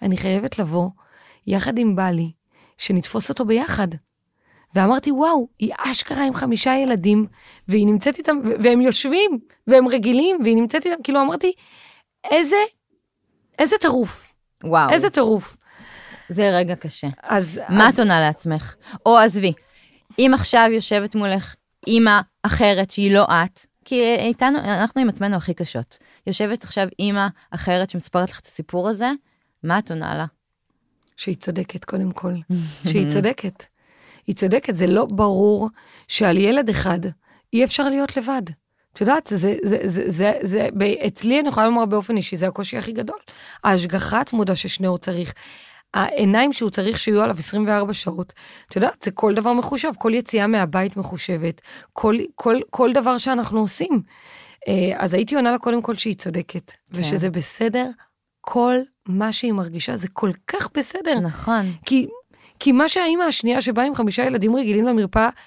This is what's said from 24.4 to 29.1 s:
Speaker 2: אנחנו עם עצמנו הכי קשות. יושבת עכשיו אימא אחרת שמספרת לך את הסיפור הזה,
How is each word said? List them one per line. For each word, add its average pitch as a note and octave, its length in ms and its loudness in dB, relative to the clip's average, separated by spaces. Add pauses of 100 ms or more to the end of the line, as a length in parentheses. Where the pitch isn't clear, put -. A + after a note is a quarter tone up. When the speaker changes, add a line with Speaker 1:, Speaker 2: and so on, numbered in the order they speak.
Speaker 2:
אנחנו G#3 420 -2
עם A#3+ 80 2
עצמנו G3+ 260 -2
הכי F3 180 -4
קשות. - 440 -8 (300)
יושבת G#3+ 360 -4
עכשיו G3 240 -4 (120)
אימא G3+ 280 0 (240)
אחרת F3+ 380 -2
שמספרת F3+ 400 -4
לך - 100 -18
את - 60 -20
הסיפור F3 440 -6
הזה, A3+ 220 -2 (520)